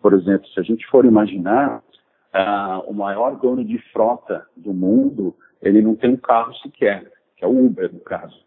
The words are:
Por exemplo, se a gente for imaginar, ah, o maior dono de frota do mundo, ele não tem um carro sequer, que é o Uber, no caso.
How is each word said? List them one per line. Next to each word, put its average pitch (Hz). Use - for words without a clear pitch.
Por 101
exemplo, 95
se -
a -
gente 113
for 127
imaginar, 110
ah, 98
o 110
maior 104
dono 127
de 110
frota 110
do 98
mundo, 98
ele 104
não 110
tem 120
um 131
carro -
sequer, 101
que -
é 90
o 127
Uber, 90
no 87
caso. -